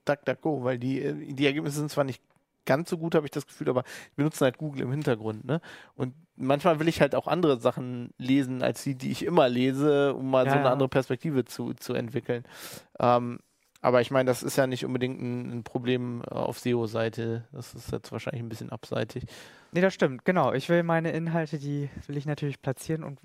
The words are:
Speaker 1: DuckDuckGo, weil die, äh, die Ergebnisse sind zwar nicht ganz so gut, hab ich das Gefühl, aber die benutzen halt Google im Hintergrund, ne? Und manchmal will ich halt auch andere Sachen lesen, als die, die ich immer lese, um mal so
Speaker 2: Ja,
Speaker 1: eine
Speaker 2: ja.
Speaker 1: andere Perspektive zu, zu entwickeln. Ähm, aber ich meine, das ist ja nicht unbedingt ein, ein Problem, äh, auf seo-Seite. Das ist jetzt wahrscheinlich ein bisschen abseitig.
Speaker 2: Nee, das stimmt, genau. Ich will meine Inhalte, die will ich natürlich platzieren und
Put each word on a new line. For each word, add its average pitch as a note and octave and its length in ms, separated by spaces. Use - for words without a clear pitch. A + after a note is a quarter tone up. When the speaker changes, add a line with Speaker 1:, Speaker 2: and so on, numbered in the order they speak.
Speaker 1:
DuckDuckGo, C#3 580
weil B2+ 140
die, C3 240
äh, D3 320
die C3+ 120
Ergebnisse C#3+ 320
sind D3 120
zwar C#3+ 140
nicht C3 180
ganz D3 260
so F3+ 80
gut, E3 160
hab D#3 100
ich C#3 60
das D3 160
Gefühl, - 220
aber B2+ 140
die - 340
benutzen D3 280
halt B2+ 140
Google D3 240
im B2 80
Hintergrund, A2+ 540
ne? C#3+ 160
Und C3 200
manchmal C#3+ 440
will E3 80
ich D#3+ 120
halt C#3+ 140
auch B2 140
andere D#3 320
Sachen B2 580
lesen, B2+ 440
als B2 200
die, C#3 120
die C3 160
ich C3 140
immer D#3+ 240
lese, C3+ 680
um C3 160
mal C3 140
so C3+ 60
Speaker 2:
Ja, C#3 60
Speaker 1:
eine C#3+ 80
Speaker 2:
ja. B2+ 80
Speaker 1:
andere C3+ 160
Perspektive C3+ 560
zu, A#2+ 300
zu - 200
entwickeln. A#2+ 500
Ähm, A#2+ 400
aber B2 180
ich A#2+ 100
meine, C3 160
das B2 160
ist - 140
ja C3+ 100
nicht B2+ 180
unbedingt B2+ 360
ein, B2 380
ein A2+ 60
Problem, B2 580
äh, - 120
auf - 240
seo-Seite. A#2 920
Das C3 220
ist - 180
jetzt A#2 180
wahrscheinlich A#2 320
ein A#2 60
bisschen A2+ 220
abseitig. A#2+ 540
Speaker 2:
Nee, E3 100
das F#3 120
stimmt, C3+ 300
genau. E3 300
Ich C3+ 140
will E3+ 140
meine E3 300
Inhalte, D#3+ 460
die C#3+ 300
will C#3+ 100
ich C#3+ 100
natürlich C#3+ 360
platzieren D#3 420
und C#3 200